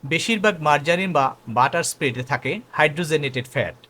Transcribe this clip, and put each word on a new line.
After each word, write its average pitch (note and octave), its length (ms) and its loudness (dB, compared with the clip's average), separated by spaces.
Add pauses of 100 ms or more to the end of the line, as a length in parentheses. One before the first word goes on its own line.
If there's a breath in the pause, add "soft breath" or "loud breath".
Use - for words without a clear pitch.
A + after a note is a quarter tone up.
বেশিরভাগ F#3 540 0
মার্জারিন D#3 520 2
বা C#3 240 2 (120)
বাটার C3+ 340 2
স্প্রেডে B2+ 400 -2
থাকে C#3 380 -4 (120)
হাইড্রোজেনেটেড D3+ 760 0
ফ্যাট F#2+ 280 -4 (160)